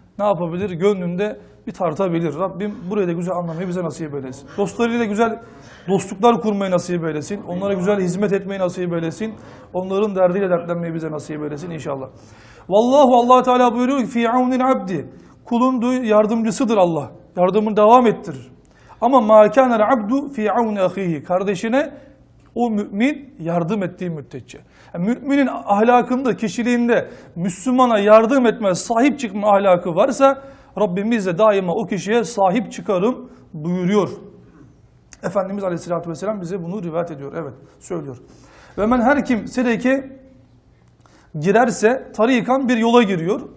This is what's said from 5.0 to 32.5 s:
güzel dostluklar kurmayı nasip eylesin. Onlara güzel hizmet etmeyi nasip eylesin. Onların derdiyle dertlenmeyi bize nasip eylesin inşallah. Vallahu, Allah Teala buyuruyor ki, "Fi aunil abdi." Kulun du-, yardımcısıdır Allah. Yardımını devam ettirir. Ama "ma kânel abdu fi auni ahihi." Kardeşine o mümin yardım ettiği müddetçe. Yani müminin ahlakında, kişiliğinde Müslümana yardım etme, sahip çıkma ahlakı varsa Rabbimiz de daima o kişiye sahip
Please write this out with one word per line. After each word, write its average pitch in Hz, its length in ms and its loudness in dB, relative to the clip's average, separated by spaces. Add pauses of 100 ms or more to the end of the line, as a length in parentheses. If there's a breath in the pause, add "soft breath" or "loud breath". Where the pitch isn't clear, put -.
güzel 208 340 -2 (500 loud breath)
dostluklar 196 520 2
kurmayı 202 300 -2
nasip 180 340 -2
eylesin. 160 420 -6
Onlara 190 260 -4
güzel 196 260 0
hizmet 185 340 0
etmeyi 196 260 -4
nasip 180 340 -2
eylesin. 170 400 -6 (400 loud breath)
Onların 190 420 -2
derdiyle 185 340 2
dertlenmeyi 170 440 -2
bize 160 180 -6
nasip 151 320 -8
eylesin 147 260 -8
inşallah. 139 380 -8 (640 loud breath)
Vallahu, 247 460 6
Allah 247 280 6
Teala 247 300 4
buyuruyor 254 260 0
ki, 233 60 -2
"Fi 233 240 -2
aunil 254 420 2
abdi." 185 380 -4 (360 loud breath)
Kulun 247 360 0
du-, 254 240 0
yardımcısıdır 214 720 2
Allah. 165 340 2 (260)
Yardımını 196 400 2
devam 233 300 8
ettirir. 143 440 -4 (500 soft breath)
Ama 247 200 4
"ma 214 300 8
kânel 240 300 4 (120)
abdu 262 360 -2
fi 208 220 -4
auni 214 300 -2
ahihi." 185 420 -2
Kardeşine 202 680 -2 (640)
o 240 140 0
mümin 220 680 -4
yardım 175 440 -2
ettiği 180 260 -8
müddetçe. 143 500 -12 (340 soft breath)
Yani 175 120 -4
müminin 269 420 0 (180)
ahlakında, 240 720 2
kişiliğinde 233 720 0 (260 loud breath)
Müslümana 247 640 0
yardım 220 460 6
etme, 208 300 2
sahip 240 440 0
çıkma 208 280 -4
ahlakı 190 480 4
varsa 269 460 2 (380 loud breath)
Rabbimiz 202 460 0
de 175 120 -2
daima 196 360 2
o 214 120 -4
kişiye 214 380 -2
sahip 196 480 0